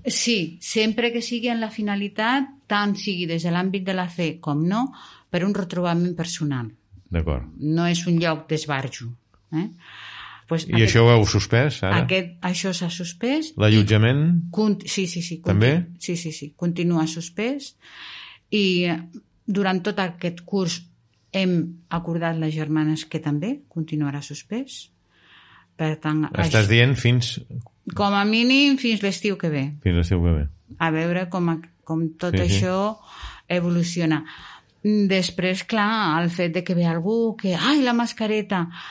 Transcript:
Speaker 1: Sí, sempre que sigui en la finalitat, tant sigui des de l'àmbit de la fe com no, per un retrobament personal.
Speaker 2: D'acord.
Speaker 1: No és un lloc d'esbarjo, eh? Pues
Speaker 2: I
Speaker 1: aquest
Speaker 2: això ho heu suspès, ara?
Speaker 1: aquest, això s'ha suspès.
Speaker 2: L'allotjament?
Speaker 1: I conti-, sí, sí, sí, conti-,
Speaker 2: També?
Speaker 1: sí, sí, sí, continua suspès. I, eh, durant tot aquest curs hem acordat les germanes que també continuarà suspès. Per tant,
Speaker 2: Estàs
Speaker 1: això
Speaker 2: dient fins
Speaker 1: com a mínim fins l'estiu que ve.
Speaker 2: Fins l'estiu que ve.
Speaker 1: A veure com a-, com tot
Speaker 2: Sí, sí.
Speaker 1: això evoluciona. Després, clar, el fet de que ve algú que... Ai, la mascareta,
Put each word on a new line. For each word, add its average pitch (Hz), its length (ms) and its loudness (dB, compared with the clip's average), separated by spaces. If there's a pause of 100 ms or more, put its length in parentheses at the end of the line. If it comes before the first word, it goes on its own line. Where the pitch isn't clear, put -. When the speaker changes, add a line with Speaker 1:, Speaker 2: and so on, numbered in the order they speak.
Speaker 1:
Sí, 190 540 -2
sempre 220 540 -2
que 233 100 -4
sigui 240 240 -4
en 233 160 -2
la 214 80 -6
finalitat, 214 800 -2 (160)
tant 202 320 0
sigui 180 320 -4
des 165 160 -2
de 170 80 0
l'àmbit 185 320 -2
de 190 80 -2
la 180 140 -2
fe 170 320 -4
com 151 260 0
no, 226 220 0 (400)
per 175 160 -2
un 202 100 2
retrobament 175 640 -2
personal. 147 500 -4 (420)
Speaker 2:
D'acord. 76 460 -2
Speaker 1:
No 160 320 0
és 170 200 0
un 170 120 4
lloc 160 300 0
d'esbarjo, 135 580 -4 (460)
eh? 165 160 -2 (760)
Pues 165 180 -2
Speaker 2:
I - 80 -6
Speaker 1:
aquest 110 160 6
Speaker 2:
això 113 140 8
ho 117 80 10
heu 113 160 8
suspès, 117 560 2
ara? 98 180 2
Speaker 1:
aquest, 180 380 0
això 185 340 -4
s'ha 175 160 -4
suspès. 254 680 -4
Speaker 2:
L'allotjament? 110 640 4 (260)
Speaker 1:
I - 20 -10
conti-, 214 400 0
sí, 196 160 -2
sí, 175 160 -6
sí, 170 160 -8
conti-, - 80 -10
Speaker 2:
També? 110 280 4 (260)
Speaker 1:
sí, 180 180 -6
sí, 165 160 -8
sí, - 220 -12
continua 175 500 0
suspès. 214 720 -6 (720)
I, 208 160 2 (220)
eh, 170 100 0 (480)
durant 190 400 0
tot 202 160 -2
aquest 175 420 -4
curs 185 380 -4 (540)
hem 190 200 2 (360)
acordat 165 520 -2
les 156 140 -2
germanes 156 500 0
que - 160 -6
també 160 460 -2
continuarà 151 560 -4
suspès. - 640 -12 (880)
Per 156 220 -2
tant, 156 280 0
Speaker 2:
Estàs 95 240 0
Speaker 1:
això 110 180 6
Speaker 2:
dient 120 300 6
fins 123 380 2 (580)
Speaker 1:
com 202 240 2
a 202 80 2
mínim 262 560 4
fins 226 240 0
l'estiu 196 320 -2
que 170 120 -2
ve. 139 180 0 (160)
Speaker 2:
Fins 87 180 4
l'estiu 87 220 2
que 85 100 4
ve. 73 140 0 (320)
Speaker 1:
A 165 100 2
veure 175 400 0
com 175 200 0
a-, 160 100 -2 (240)
com 160 240 -2 (100)
tot 180 160 -4
Speaker 2:
Sí, - 140 2
sí. 98 80 4
Speaker 1:
això 190 420 0 (500)
evoluciona. 170 760 0 (580)
Després, 190 840 2
clar, 208 580 2
el 170 80 0
fet 175 240 -2
de 180 80 -2
que 180 100 -2
ve 170 140 2
algú 214 500 0
que... 190 160 0
Ai, 269 300 2
la 240 100 2
mascareta, 214 680 0 (280)